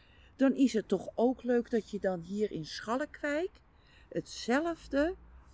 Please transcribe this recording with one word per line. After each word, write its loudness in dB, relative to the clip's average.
Dan 6
is 4
het 0
toch 0
ook 2
leuk 0
dat -2
je -6
dan 0
hier -2
in -6
Schalkwijk -4
hetzelfde -2